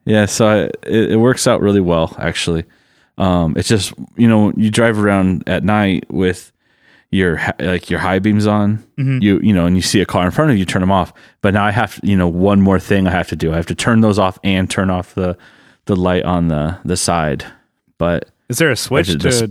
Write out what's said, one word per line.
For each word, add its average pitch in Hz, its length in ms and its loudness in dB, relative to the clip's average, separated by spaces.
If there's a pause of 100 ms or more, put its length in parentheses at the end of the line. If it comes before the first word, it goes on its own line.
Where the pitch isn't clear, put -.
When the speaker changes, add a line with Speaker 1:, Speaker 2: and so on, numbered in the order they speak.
Speaker 1:
yeah. 107 200 2
So 110 220 2
I, 107 80 4 (320)
it, 107 240 2
it 110 60 2
works 123 300 2
out 117 140 2
really 101 200 2
well, 85 360 0
actually. 82 480 -4 (540)
Um, 90 380 2
it's - 100 -2
just, 104 260 -2 (220)
you 117 120 2
know, 107 300 4
you 110 140 0
drive 117 260 2
around 98 500 0
at 87 160 -2
night 98 460 0
with 92 420 -4 (600)
your 92 240 2
hi-, - 240 -4
like, 90 320 -4
your 85 80 -2
high 92 200 0
beams 104 280 2
on, 104 300 0 (200)
Speaker 2:
Mm-hmm. 135 240 -2
Speaker 1:
you, 98 220 4
you 107 100 4
know, 87 140 2
and 92 80 2
you 90 80 0
see - 180 0
a 87 40 0
car 90 200 0
in 90 60 0
front 156 180 0
of 113 80 2
you, 92 80 0
turn 95 160 -4
'em 92 100 0
off. 92 220 0 (280)
But 98 120 0
now 101 120 2
I 104 60 0
have, 110 300 -4
you 98 160 0
know, 90 100 2
one 95 340 2
more 95 180 4
thing 95 260 0
I 90 60 0
have 87 160 -2
to - 80 -8
do. 80 180 -2
I 80 40 -2
have 85 100 -2
to 85 80 -6
turn 113 260 2
those 107 160 2
off 92 260 0
and 95 240 0
turn 95 220 -2
off 90 240 -6
the, 92 240 -4 (480)
the 101 100 0
light 90 280 0
on 87 240 0
the, 78 380 -2
the 90 120 -2
side. 78 480 -2 (540)
But 82 300 -2 (200)
Speaker 2:
is 120 100 -6
there 160 120 2
a 113 60 -2
switch 160 320 -2
Speaker 1:
I 85 40 0
Speaker 2:
to 73 40 -2
Speaker 1:
did 131 140 -2
this. 120 200 0